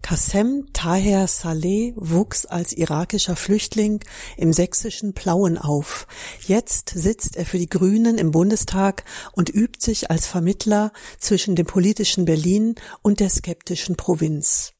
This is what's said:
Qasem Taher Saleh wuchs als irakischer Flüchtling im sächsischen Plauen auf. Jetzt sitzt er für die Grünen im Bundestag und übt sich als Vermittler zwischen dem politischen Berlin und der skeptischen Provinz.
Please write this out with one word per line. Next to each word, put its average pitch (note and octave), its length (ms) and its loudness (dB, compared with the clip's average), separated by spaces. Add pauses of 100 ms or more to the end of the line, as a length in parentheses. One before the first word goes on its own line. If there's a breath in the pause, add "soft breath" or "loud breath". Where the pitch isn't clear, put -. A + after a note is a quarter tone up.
Qasem A#3 720 0
Taher F#3+ 520 2
Saleh F3+ 720 -2
wuchs F3 480 0
als F3 300 -2
irakischer E3 600 -2
Flüchtling G#3 680 0 (320 loud breath)
im E3 160 2
sächsischen F#3 640 -2
Plauen F3 420 2
auf. D3 500 -2 (400 loud breath)
Jetzt - 480 0
sitzt F#3 420 -2
er F3 100 -4
für F#3 120 -4
die F3 120 -4
Grünen A3 480 4
im D#3+ 120 2
Bundestag F#3+ 760 2 (280 loud breath)
und F3 160 0
übt - 320 0
sich - 300 -2
als D#3+ 160 2
Vermittler G#3 680 2 (260 loud breath)
zwischen G3 380 0
dem E3+ 100 2
politischen F#3+ 600 2
Berlin F3+ 480 2 (260 loud breath)
und G3+ 200 2
der G3 100 4
skeptischen - 680 -2
Provinz. - 840 -2